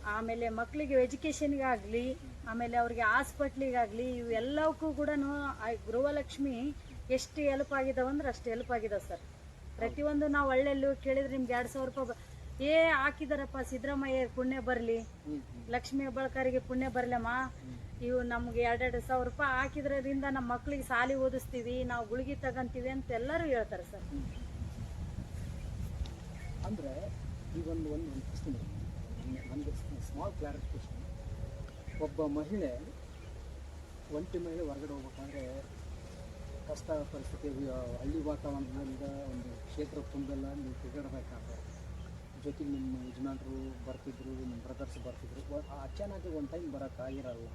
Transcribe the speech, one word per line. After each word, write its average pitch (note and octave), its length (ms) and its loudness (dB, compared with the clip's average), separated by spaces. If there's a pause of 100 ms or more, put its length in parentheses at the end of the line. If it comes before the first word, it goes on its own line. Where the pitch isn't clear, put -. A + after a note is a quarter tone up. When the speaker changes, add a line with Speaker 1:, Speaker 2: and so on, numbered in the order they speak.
Speaker 1:
ಆಮೇಲೆ A3+ 440 0
ಮಕ್ಳಿಗೆ C4+ 460 0
ಎಜುಕೇಷನ್ಗಾಗ್ಲಿ, C4 1200 4 (320)
ಆಮೇಲೆ A#3+ 280 0
ಅವ್ರಿಗೆ A#3 240 4
ಹಾಸ್ಪಿಟ್ಲಿಗಾಗ್ಲಿ, B3 1160 4
ಇವೆಲ್ಲವಕ್ಕೂ C#4+ 760 2
ಕೂಡನು C#4+ 420 2
ಆ C4+ 380 -2 (140)
ಗೃಹಲಕ್ಷ್ಮಿ C4+ 880 2 (360)
ಎಷ್ಟು C4 300 2
ಹೆಲ್ಪ್ C#4 320 4
ಆಗಿದಾವಂದ್ರೆ C4+ 560 4
ಅಷ್ಟು A#3+ 220 -2
ಹೆಲ್ಪ್ B3 200 -2
ಆಗಿದಾವೆ G#3+ 380 2
ಸರ್. F3 120 -4 (560)
ಪ್ರತಿಯೊಂದು C#4+ 520 4
ನಾವು C#4+ 220 8
ಹಳ್ಳಿಯಲ್ಲೂ C4+ 460 6
ಕೇಳಿದ್ರೆ C4+ 360 2
ನಿಮ್ಗೆ B3+ 200 2
ಎರಡ್ A#3+ 160 2
ಸಾವಿರ C4 200 -2
ರೂಪಾಯಿ B3+ 200 -2
ಬ-, - 540 -6
"ಏ D#4+ 260 10
ಹಾಕಿದಾರಪ್ಪ C#4+ 760 4
ಸಿದ್ದರಾಮಯ್ಯ C4 640 2
ಪುಣ್ಯ B3+ 340 0
ಬರ್ಲಿ, A#3 380 2
Speaker 2:
ಹ್ಮ್, D4 420 -6
ಹ್ಮ್. A#3 300 -10
Speaker 1:
ಲಕ್ಷ್ಮೀ C4 340 2
ಹೆಬ್ಬಾಳ್ಕರಿಗೆ C4 540 2
ಪುಣ್ಯ B3+ 300 0
ಬರ್ಲಮ್ಮ, B3 400 2
Speaker 2:
ಹ್ಮ್. B3+ 760 -4
Speaker 1:
ಇವು B3 180 4
ನಮ್ಗೆ A#3+ 380 2
ಎರಡೆರಡು A#3+ 400 4
ಸಾವಿರ B3+ 280 4
ರೂಪಾಯಿ C#4 240 4
ಹಾಕಿದ್ರಿಂದ C4+ 760 2
ನಮ್ಮ B3 220 2
ಮಕ್ಳಿಗೆ C#4+ 300 0
ಶಾಲೆ B3+ 320 4
ಓದಿಸ್ತೀವಿ, B3+ 720 2
ನಾವು A#3+ 220 0
ಗುಳಿಗೆ C4 280 -2
ತಗಂತೀವಿ" B3+ 540 -2
ಅಂತ C4+ 220 -2
ಎಲ್ಲರೂ C#4+ 340 2
ಹೇಳ್ತಾರೆ A3 380 2
ಸರ್. G3+ 200 -10
Speaker 2:
ಹ್ಮ್. - 220 -4 (2500)
ಅಂದ್ರೆ G3+ 420 -2 (500)
ಈ E3 120 -2
ಒಂದು, D#3+ 200 0
ಒಂದು, D3+ 220 -2
ಒಂದು C3 80 -2
ಪ್ರಶ್ನೆ - 320 -2
ಇದೆ. - 240 -2 (500)
ನನ್ಗೆ, C4 240 -4
ನನ್ಗೆ C#4+ 200 -2 (300)
ಸ್ಮಾಲ್ - 320 -2
ಕ್ಲಾರಿಫಿಕೇಶನ್. - 1700 -4
ಒಬ್ಬ D3 360 2
ಮಹಿಳೆ, D#3 420 0 (1300)
ಒಂಟಿ F3 260 -2
ಮಹಿಳೆ E3+ 240 -2
ಹೊರಗಡೆ C#3+ 300 -4
ಹೋಗ್ಬೇಕಂದ್ರೆ C3+ 720 -6 (1040)
ಕಷ್ಟ D3+ 220 -6
ಪರಿಸ್ಥಿತಿ, C#3 760 -2
ಆ, B2+ 60 -2 (260)
ಹಳ್ಳಿ D3+ 220 0
ವಾತಾವರಣದಿಂದ B3+ 800 -4
ಒಂದು B2 680 -6
ಕ್ಷೇತ್ರ D3 280 -4 (140)
ತುಂಬೆಲ್ಲ C#3 420 -2
ನೀವು C3+ 180 -4
ತಿರುಗಾಡ್ಬೇಕಾದ್ರೆ - 1040 -8 (680)
ಜೊತೆಗೆ C#3+ 260 -2
ನಿಮ್ಮ C3 380 -2
ಯಜಮಾನ್ರು C3 800 -4
ಬರ್ತಿದ್ರು, C3 420 -8
ನಿಮ್ಮ B2+ 240 -4
ಬ್ರದರ್ಸ್ B2+ 520 -6
ಬರ್ತಿದ್ರು. C3+ 480 -8
ಒ-, - 160 -4
ಆ C#4 120 -8
ಅಚಾನಕ್ G3 440 -6
ಒಂದು D3+ 200 -2
ಟೈಮ್ D#3+ 260 -4
ಬರೋಕ್ಕಾಗಿರಲ್ಲ. C3 840 -6